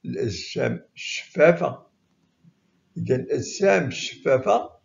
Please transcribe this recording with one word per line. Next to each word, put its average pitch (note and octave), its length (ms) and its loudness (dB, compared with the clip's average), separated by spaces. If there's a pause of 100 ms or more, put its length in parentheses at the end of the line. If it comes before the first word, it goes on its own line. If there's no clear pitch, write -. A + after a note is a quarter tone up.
الأجسام A#2 800 -4 (100)
الشفافة. - 920 0 (1080)
إذا A#2 200 0
الأجسام F3+ 720 0
الشفافة - 840 0 (140)